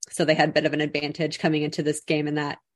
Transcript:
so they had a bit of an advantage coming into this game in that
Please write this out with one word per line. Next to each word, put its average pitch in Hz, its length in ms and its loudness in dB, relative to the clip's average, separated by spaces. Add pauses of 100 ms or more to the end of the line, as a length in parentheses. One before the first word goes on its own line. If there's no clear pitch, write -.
so - 160 -2
they 156 100 4
had 156 140 4
a 151 40 -4
bit 156 120 2
of 151 80 0
an 151 80 0
advantage 151 580 -4
coming 156 240 2
into 156 180 -2
this 147 200 -2
game 151 260 0
in 147 80 -2
that 147 240 -4 (160)